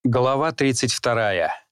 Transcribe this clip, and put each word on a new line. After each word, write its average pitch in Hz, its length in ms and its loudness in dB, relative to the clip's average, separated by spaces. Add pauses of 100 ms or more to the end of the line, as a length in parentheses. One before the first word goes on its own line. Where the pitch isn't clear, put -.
Глава 131 480 2
тридцать 135 400 0
вторая. 104 600 0 (180)